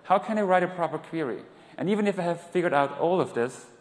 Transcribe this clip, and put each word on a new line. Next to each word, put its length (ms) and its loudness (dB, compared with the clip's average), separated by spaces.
how 160 4
can 180 -4
I 40 2
write 200 4
a 60 -2
proper 300 -4
query? 440 -6
And 140 -2
even 160 2
if 140 -2
I 20 -2
have 180 -2
figured 320 0
out 280 2
all 200 2
of 140 -2
this 320 -4